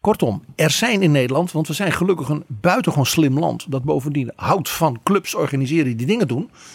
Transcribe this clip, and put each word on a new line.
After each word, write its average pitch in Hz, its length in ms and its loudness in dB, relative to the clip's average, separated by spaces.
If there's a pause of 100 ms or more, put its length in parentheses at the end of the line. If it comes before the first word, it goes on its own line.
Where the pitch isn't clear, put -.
Kortom, 139 420 0 (120)
er 156 140 2
zijn 220 320 0
in 165 100 4
Nederland, 139 400 2
want 156 160 -2
we 160 60 -6
zijn 185 180 -2
gelukkig 165 380 0
een 151 180 -2
buitengewoon 151 580 0
slim 143 340 2
land 170 320 -4
dat 131 120 -4
bovendien 143 520 -2
houdt 175 340 -2
van 143 340 0
clubs 196 320 0
organiseren 135 640 0
die 120 100 -2
dingen 208 200 2
doen. 131 240 -4 (240)